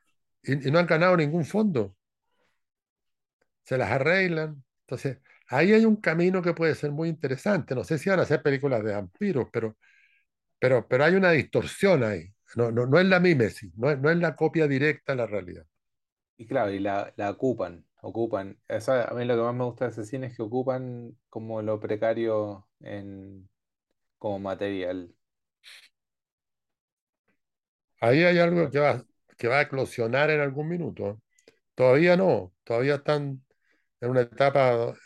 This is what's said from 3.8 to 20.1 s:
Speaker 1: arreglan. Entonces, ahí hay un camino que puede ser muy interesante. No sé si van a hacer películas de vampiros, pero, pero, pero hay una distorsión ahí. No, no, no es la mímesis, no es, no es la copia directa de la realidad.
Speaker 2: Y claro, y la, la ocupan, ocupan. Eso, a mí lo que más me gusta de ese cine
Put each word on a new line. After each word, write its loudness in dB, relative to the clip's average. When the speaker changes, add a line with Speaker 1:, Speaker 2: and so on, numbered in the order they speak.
Speaker 1:
arreglan. 0
Entonces, -8
ahí 4
hay 8
un 4
camino 2
que 0
puede 0
ser -6
muy -4
interesante. -4
No -4
sé -2
si -2
van 4
a 4
hacer 0
películas 0
de -2
vampiros, -4
pero, -4
pero, 2
pero 2
hay 4
una 4
distorsión 2
ahí. -6
No, 0
no, 0
no 4
es 4
la 4
mímesis, 2
no 0
es, -2
no 2
es 2
la -2
copia 0
directa 0
de -6
la -2
realidad. -10
Speaker 2:
Y -20
claro, -2
y -4
la, -4
la -4
ocupan, -4
ocupan. -6
Eso, -4
a 0
mí -4
lo 0
que 0
más -2
me -4
gusta -6
de -4
ese -10
cine -10